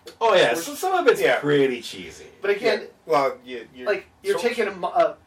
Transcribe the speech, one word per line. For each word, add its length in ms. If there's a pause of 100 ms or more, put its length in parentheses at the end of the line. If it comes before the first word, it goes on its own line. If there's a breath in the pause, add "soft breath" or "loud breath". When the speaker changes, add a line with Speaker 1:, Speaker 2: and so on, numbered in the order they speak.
(220)
Speaker 1:
Oh, 120
yeah, 200
Speaker 2:
swords. 140
Speaker 1:
so 80
some 180
of 160
it's 100
Speaker 3:
Yeah. 200
Speaker 1:
pretty 420
cheesy. 460 (140)
Speaker 2:
But 100
again, 320
Speaker 3:
Yeah. 40 (180)
Well, 380
you, 320
you're 120
Speaker 2:
like, 180 (180)
you're 160
Speaker 3:
so 80
Speaker 2:
taking 220
a 20
mo-, 160
uh, 280 (120)